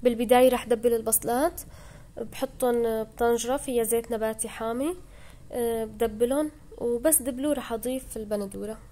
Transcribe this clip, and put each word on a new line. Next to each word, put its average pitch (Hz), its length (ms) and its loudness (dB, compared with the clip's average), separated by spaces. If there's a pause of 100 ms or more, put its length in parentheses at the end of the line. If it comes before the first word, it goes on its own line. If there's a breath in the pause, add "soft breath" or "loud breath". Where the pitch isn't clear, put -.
بالبداية 247 460 8
رح 247 180 -2
دبل 233 260 4
البصلات، 233 680 0 (560 loud breath)
بحطن 233 880 0
بطنجرة 233 540 0
فيها 247 260 0
زيت 233 280 0
نباتي 220 380 -4
حامي، 247 460 -4 (560 loud breath)
آه، 226 340 -2
بدبلن، 233 680 0 (260)
وبس 247 440 2
دبلو 262 300 -2
رح 262 220 -4
أضيف 254 440 -6
البندورة. 208 600 -6 (140)